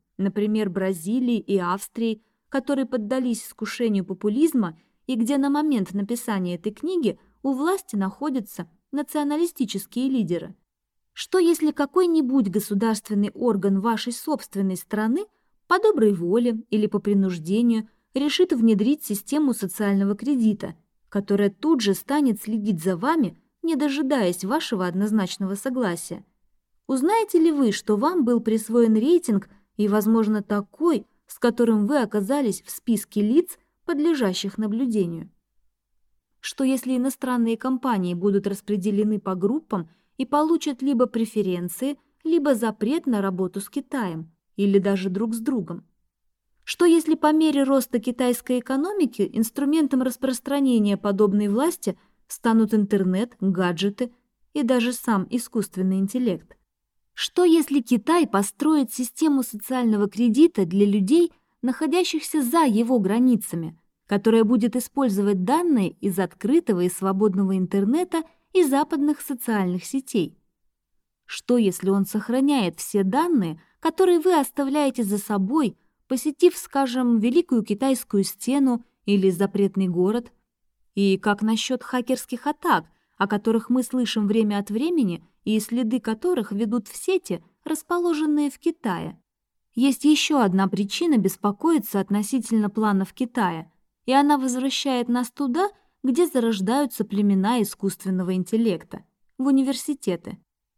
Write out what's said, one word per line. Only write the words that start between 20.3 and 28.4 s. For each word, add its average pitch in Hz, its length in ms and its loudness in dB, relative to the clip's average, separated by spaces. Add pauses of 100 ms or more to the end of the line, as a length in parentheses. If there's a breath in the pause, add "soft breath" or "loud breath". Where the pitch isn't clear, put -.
которая 202 400 0
тут 302 320 0
же 202 120 2
станет 277 480 0
следить 208 420 -4
за 185 140 -2
вами, 247 440 0 (200)
не 330 140 -2
дожидаясь 269 680 0
вашего 208 420 -2
однозначного 196 680 -2
согласия? 202 720 -6 (600)
Узнаете 359 520 2
ли 320 120 4
вы, 269 220 2
что 214 240 -2
вам 302 260 0
был 233 160 2
присвоен 226 560 2